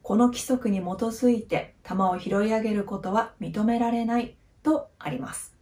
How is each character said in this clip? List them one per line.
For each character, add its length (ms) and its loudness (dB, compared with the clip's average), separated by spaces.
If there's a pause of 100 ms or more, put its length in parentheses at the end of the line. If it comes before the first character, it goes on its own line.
こ 160 0
の 120 6
規 100 -2
則 320 -2
に 80 0
基 40 -4
づ 460 -2
い 140 2
て 320 -6 (120)
球 100 -6
を 220 2
拾 120 -6 (160)
い 80 2
上 80 2
げ 100 0
る 120 0
こ 120 -8
と 160 -4
は 260 0
認 260 -4
め 140 4
ら 120 2
れ 160 0
な 140 2
い 180 -8 (240)
と 360 2
あ 120 -8
り 80 -4
ま 160 -8
す。 280 -12